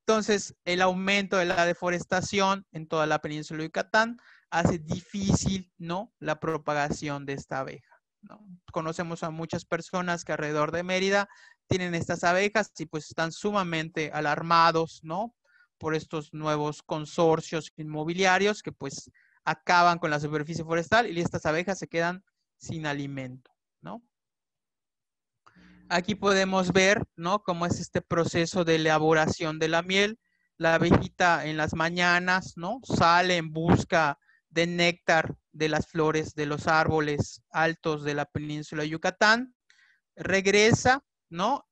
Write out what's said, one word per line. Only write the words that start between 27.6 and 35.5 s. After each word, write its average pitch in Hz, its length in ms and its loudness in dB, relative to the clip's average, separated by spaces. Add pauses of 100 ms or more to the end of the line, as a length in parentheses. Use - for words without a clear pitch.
es 175 160 -2
este 175 220 -6
proceso 170 640 0
de 165 80 4
elaboración 156 840 2
de 160 100 -2
la 165 120 2
miel. 196 380 0 (400)
La 165 160 2
abejita 170 720 2
en 156 100 -4
las 156 160 -2
mañanas, 175 840 0
¿no? 196 260 -8
Sale 175 540 4
en 160 160 -6
busca 160 640 2 (320)
de 165 160 0
néctar 170 680 0 (180)